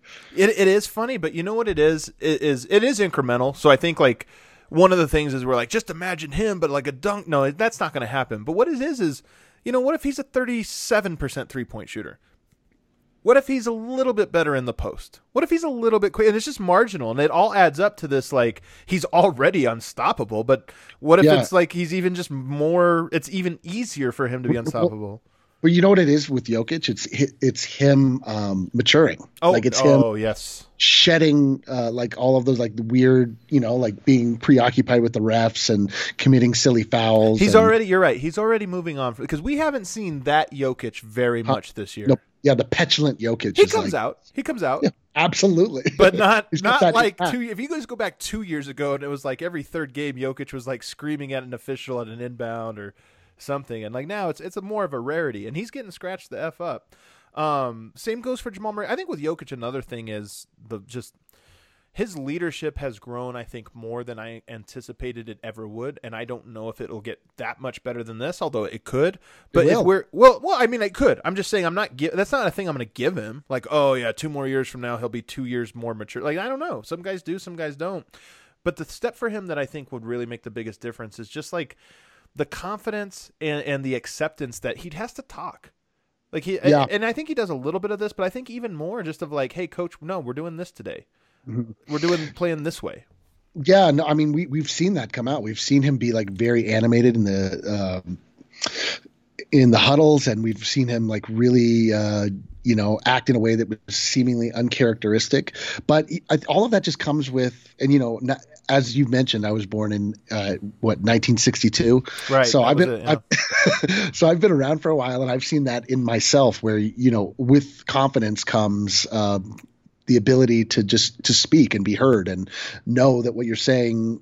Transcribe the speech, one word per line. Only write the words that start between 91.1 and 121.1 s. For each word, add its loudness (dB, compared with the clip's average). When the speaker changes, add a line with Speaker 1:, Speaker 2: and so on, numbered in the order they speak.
Speaker 2:
Mm-hmm. -10
Speaker 1:
We're -2
doing, -2
playing -4
this -8
way." -14
Speaker 2:
Yeah, 4
no, 2
I 0
mean, 2
we, -2
we've -4
seen -2
that -6
come -6
out. -4
We've -8
seen 2
him 2
be, -2
like, -2
very 2
animated 4
in 2
the, -2
um, -10
in 8
the 8
huddles, 6
and 0
we've -4
seen 0
him, -2
like, -4
really, 4
uh, 0
you 4
know, 0
act 2
in 4
a 0
way 2
that 0
was -8
seemingly 0
uncharacteristic. 0
But 4
I, 2
all 2
of -2
that 2
just -6
comes -4
with, -4
and, 2
you 6
know, -2
not, -4
as 2
you've 2
mentioned, 0
I -2
was -2
born -2
in, -2
uh, -4
what, 0
nineteen 2
sixty-two? 2
Speaker 1:
Right, 4
Speaker 2:
So 4
Speaker 1:
that 4
Speaker 2:
I've 4
Speaker 1:
was 6
Speaker 2:
been, -2
Speaker 1:
it, -8
yeah. 2
Speaker 2:
I've, -10
<laughs> -
so 4
I've 4
been 4
around 2
for -2
a 2
while, -2
and -2
I've -2
seen -2
that -4
in 0
myself 2
where, 2
you 2
know, 0
with 2
confidence 0
comes, 0
um, -2
the 6
ability 4
to 0
just, 0